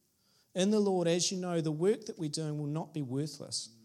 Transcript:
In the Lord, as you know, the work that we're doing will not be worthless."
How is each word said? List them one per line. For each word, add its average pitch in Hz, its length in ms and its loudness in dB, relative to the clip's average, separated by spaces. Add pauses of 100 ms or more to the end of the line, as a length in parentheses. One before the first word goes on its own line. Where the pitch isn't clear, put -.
(540)
In 190 160 4
the 214 100 4
Lord, 185 280 4
as 175 240 2
you 185 60 -4
know, 175 220 0
the 156 120 0
work 196 340 2
that - 140 -8
we're 156 100 -2
doing 151 260 -2
will 147 100 -2
not 160 280 -4
be 151 80 -2
worthless." 139 680 -6 (140)